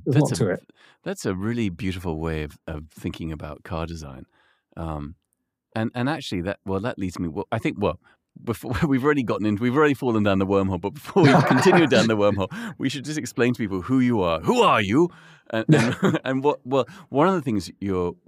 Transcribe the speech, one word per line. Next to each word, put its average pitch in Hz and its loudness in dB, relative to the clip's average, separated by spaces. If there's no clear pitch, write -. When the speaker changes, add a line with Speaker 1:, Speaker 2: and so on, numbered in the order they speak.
Speaker 1:
there's 131 0
a - 4
Speaker 2:
that's 143 4
Speaker 1:
lot - -2
Speaker 2:
a, 113 -2
Speaker 1:
to 95 0
it. - -8
Speaker 2:
that's 196 -8
a 101 -2
really 110 -2
beautiful 87 -6
way 80 -4
of, 73 -12
of 78 -10
thinking 82 -8
about 76 -12
car 82 -6
design. 78 -12
Um, 78 -8
and, 113 -4
and 123 -4
actually, 135 -6
that, 95 -6
well, 95 -4
that 117 -8
leads 92 -6
me, 90 -4
well, 82 -8
I 117 0
think, 143 -4
well, 98 -2
before 120 -6
<laughs> 165 0
we've 135 2
already 147 2
gotten 107 -2
into, 104 0
we've 123 0
already 151 4
fallen 117 0
down 101 4
the 95 2
wormhole, 95 2
but 98 -4
before - 0
we 143 8
Speaker 1:
<laughs> - 2
Speaker 2:
continue 170 6
down - 4
the 113 2
wormhole, 101 2
we 131 -2
should 135 -8
just 151 -6
explain 123 0
to - -14
people 95 -4
who 131 2
you 120 2
are. 82 0
Who 240 2
are 147 4
you? 120 2
And, 113 -2
and, 147 2
<laughs> - -12
and 131 -2
what, 143 0
well, 123 0
one 139 2
of 190 2
the 175 -2
things 107 -2
you're 92 -2